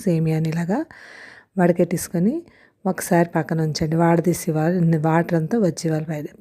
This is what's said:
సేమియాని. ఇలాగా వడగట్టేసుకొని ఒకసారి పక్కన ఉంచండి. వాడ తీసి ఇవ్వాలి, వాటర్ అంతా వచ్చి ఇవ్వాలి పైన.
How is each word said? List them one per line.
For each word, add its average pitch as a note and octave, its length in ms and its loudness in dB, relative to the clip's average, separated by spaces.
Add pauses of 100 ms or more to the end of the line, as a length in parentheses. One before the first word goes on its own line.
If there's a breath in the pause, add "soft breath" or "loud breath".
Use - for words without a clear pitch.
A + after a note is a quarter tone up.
సేమియాని. D#3+ 480 0
ఇలాగా E3+ 360 -2 (760 loud breath)
వడగట్టేసుకొని F3+ 840 0 (440 soft breath)
ఒకసారి F3 420 2
పక్కన D#3+ 340 -2
ఉంచండి. D#3 340 -2
వాడ E3+ 240 4
తీసి E3+ 300 -2
ఇవ్వాలి, E3 480 2
వాటర్ E3 360 2
అంతా D#3+ 240 0
వచ్చి F3 260 0
ఇవ్వాలి D#3 200 -2
పైన. D3+ 200 -6 (160)